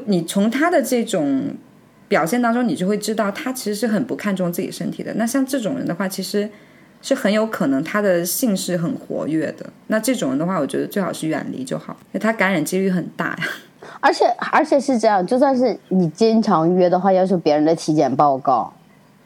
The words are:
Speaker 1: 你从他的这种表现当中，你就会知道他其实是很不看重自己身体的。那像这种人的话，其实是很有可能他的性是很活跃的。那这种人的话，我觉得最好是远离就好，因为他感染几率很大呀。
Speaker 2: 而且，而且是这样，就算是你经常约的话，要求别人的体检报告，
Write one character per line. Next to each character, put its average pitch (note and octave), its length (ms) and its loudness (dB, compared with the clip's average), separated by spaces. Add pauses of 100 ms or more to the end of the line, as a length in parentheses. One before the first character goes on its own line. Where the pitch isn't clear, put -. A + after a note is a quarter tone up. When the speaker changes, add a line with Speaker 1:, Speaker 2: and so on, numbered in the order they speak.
Speaker 1:
你 F#3 160 2
从 G3+ 260 0
他 C#4 220 0
的 E4 100 4
这 A#3 220 0
种 C#3 460 0 (580)
表 D#3+ 180 2
现 A#3+ 160 0
当 A#3 140 2
中， B3 120 0
你 E3 100 0
就 F3+ 100 -2
会 G#3 100 0
知 G#3 160 -4
道 G#3 160 0
他 C4 240 -6
其 - 120 -10
实 G#3 100 -4
是 A3 140 -2
很 G#3 160 0
不 C3+ 100 -6
看 G3 200 -2
重 F3+ 180 -2
自 F3+ 100 -4
己 - 80 -6
身 - 180 -8
体 - 140 -8
的。 - 120 -8
那 A3 120 0
像 C4+ 180 0
这 C4 160 -4
种 F#3+ 160 -4
人 C#3+ 80 -6
的 D#3+ 80 -4
话， F#3+ 140 -4
其 F#3+ 160 -6
实 G#3 260 -2 (540)
是 - 100 -2
很 C4+ 180 0
有 G#3+ 140 2
可 G#3+ 220 -4
能 C3+ 160 0
他 G#3 180 -2
的 F3+ 240 2
性 G3 320 0
是 F3+ 200 -4
很 E3 160 -2
活 - 340 -8
跃 D3+ 320 -2
的。 - 80 -16 (220)
那 G#3+ 100 0
这 B3 160 0
种 E3 160 -2
人 C3 80 -2
的 D#3+ 80 0
话， F#3 140 0
我 C#3 60 0
觉 C#3 120 -4
得 C#3+ 80 -2
最 G3+ 160 -4
好 - 100 -2
是 - 140 -6
远 D3+ 240 -4
离 - 140 -8
就 - 120 -6
好， - 240 -12
因 - 120 -20
为 G3 80 -4
他 G#3+ 120 0
感 G3 200 0
染 E3 120 0
几 F#3 140 -2
率 F#3+ 100 0
很 F3+ 160 0 (120)
大 E3 140 -4
呀。 - 80 -8 (600)
Speaker 2:
而 D#4+ 160 4
且， A4 100 2 (280)
而 C#4 120 4
且 D4+ 140 4
是 B3+ 180 0
这 A3 120 2
样， F#3+ 180 2
就 A#3+ 100 0
算 C4+ 220 4
是 A#3+ 180 2 (120)
你 F#3 220 4
经 A3+ 300 4
常 F3 360 2
约 F3+ 120 4
的 F3+ 120 4
话， F#3+ 120 2
要 F#3 140 4
求 F#3+ 100 2
别 D#3+ 180 2
人 D3+ 100 4
的 D#3+ 100 4
体 D#3+ 180 -2
检 C#3+ 220 2
报 C#3+ 240 4
告， B2 340 0 (540)